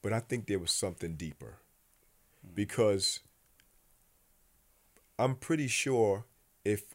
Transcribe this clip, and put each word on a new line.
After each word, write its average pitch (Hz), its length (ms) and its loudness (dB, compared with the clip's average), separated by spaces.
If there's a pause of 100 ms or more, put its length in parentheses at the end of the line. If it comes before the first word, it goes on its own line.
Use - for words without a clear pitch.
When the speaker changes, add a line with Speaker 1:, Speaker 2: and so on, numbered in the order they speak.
Speaker 1:
but 101 100 -2
I 113 80 2
think 117 280 -6
there 98 100 2
was 85 140 -2
something 85 420 -4
deeper, 76 440 -12 (840)
Speaker 2:
Hmm. 90 100 -20
Speaker 1:
because 101 640 2 (2000)
I'm 131 180 2
pretty 151 320 -2
sure 113 560 2 (400)
if 104 180 0 (120)